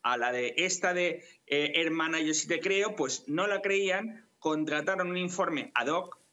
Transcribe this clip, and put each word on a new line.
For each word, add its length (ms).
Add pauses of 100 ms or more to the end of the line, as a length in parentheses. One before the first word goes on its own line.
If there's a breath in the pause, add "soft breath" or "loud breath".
a 160
la 160
de 240
esta 360
de, 300 (240 loud breath)
eh, 280
"Hermana, 440
yo 140
sí 160
te 100
creo", 380
pues 300
no 200
la 140
creían, 680 (100)
contrataron 720
un 60
informe 580
ad 120
hoc 320 (140)